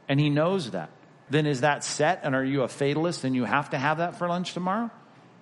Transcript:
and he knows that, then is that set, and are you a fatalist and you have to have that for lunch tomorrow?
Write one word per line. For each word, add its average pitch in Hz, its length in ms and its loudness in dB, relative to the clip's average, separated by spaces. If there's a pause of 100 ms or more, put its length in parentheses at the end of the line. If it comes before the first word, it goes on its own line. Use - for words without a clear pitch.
and 139 120 2
he 151 100 4
knows 156 400 0
that, 87 220 -8 (360)
then 151 200 2
is 139 140 0
that 143 220 2
set, 170 380 2
and 139 140 0
are 131 100 0
you 139 160 0
a 113 60 2
fatalist 156 560 -2
and 131 120 0
you 123 100 0
have 135 260 0
to 147 80 -2
have 151 180 0
that 170 180 -4
for 175 140 -4
lunch 175 240 -2
tomorrow? 190 380 -2 (500)